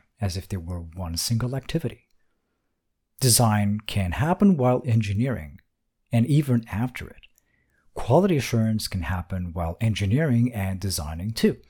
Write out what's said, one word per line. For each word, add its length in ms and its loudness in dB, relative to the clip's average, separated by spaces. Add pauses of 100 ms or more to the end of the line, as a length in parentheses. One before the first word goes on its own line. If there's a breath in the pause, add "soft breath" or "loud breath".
(200)
as 160 -2
if 120 -8
they 80 -6
were 220 -6
one 380 -8
single 400 -2
activity. 460 -4 (1160)
Design 720 4
can 240 -2
happen 440 4
while 280 2
engineering, 760 -2 (540)
and 120 4
even 460 2
after 380 -6
it. 140 -20 (720)
Quality 420 4
assurance 500 0
can 160 -6
happen 520 -6
while 260 -4
engineering 760 2
and 240 -4
designing 540 -6
too. 240 0 (140)